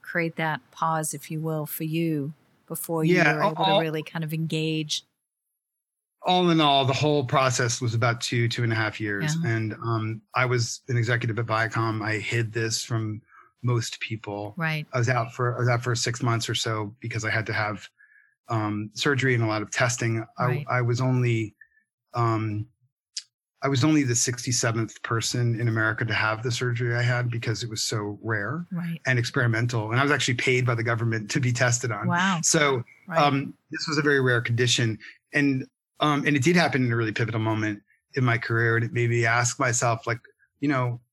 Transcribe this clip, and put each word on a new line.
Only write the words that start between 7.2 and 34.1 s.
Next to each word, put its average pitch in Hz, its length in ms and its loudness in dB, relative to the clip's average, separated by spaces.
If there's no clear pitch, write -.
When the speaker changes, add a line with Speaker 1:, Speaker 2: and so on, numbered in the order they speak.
Speaker 2:
process 131 560 2
was 117 140 0
about 117 260 2
two, 117 280 0
two 123 140 -2
and 113 100 0
a 113 40 0
half 110 240 -2
years. 107 420 -2
Speaker 1:
Yeah. 123 80 0
Speaker 2:
And, 110 240 -2
um, 110 480 -4
I 127 120 2
was 120 420 -2
an 120 80 0
executive 117 420 0
at 117 80 -2
Viacom. 110 560 0
I 107 160 -2
hid 110 340 -2
this 113 300 -2
from 110 380 -4
most 120 380 -2
people. 104 560 -8
Speaker 1:
Right. 156 360 -4
Speaker 2:
I 131 60 0
was 117 100 2
out 120 260 0
for, 123 220 -2
I - 40 -6
was 120 80 2
out 120 140 2
for 123 120 0
six 120 280 -2
months 113 260 0
or 113 60 -2
so 107 460 -4
because 110 240 -6
I 113 60 -2
had 110 160 -2
to 110 60 -4
have, 107 360 -4
um, 107 460 -2
surgery 131 400 2
and 117 80 2
a 113 40 2
lot 107 160 0
of 101 80 -8
testing. 113 540 0
I, 123 60 0
Speaker 1:
Right. 143 240 -2
Speaker 2:
I 123 140 0
was 120 180 0
only, 123 540 0
um, 110 520 -2
I 135 60 0
was 139 140 2
only 156 200 4
the 120 120 0
sixty-seventh 117 880 -2
person 120 560 -2
in 120 100 0
America 110 360 0
to 110 80 -2
have 110 300 0
the 123 80 -2
surgery 120 440 -2
I 120 60 0
had 120 300 0
because 117 320 -4
it 113 80 -6
was 104 120 -6
so 104 400 -4
rare 113 480 -4
Speaker 1:
Right. 170 360 -6
Speaker 2:
and 127 120 2
experimental. 117 720 0
And 120 80 2
I 135 40 4
was 143 100 4
actually 135 220 2
paid 127 320 2
by 123 80 2
the 113 80 -2
government 113 480 -2
to 143 100 0
be 123 100 2
tested 123 400 0
on. 104 160 -4
Speaker 1:
Wow. 175 360 0
Speaker 2:
So, 143 420 2
Speaker 1:
Right. 165 100 0
Speaker 2:
um, 139 360 2
this 156 180 -8
was 151 80 -2
a 151 60 2
very 143 180 4